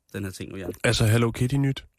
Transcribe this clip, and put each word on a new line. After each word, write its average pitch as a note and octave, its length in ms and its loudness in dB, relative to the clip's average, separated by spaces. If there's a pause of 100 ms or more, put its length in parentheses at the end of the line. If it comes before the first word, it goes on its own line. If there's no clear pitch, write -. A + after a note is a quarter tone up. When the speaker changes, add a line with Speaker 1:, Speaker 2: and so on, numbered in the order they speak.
(120)
Speaker 1:
den G2+ 120 -8
her F#2 60 -8
ting - 200 -12
nu, F#2+ 60 -12
Jan. F#2+ 160 -8 (120)
Speaker 2:
Altså A#2+ 220 2
Hello A#2 240 4
Kitty B2 240 0
nyt. C#3 320 0 (120)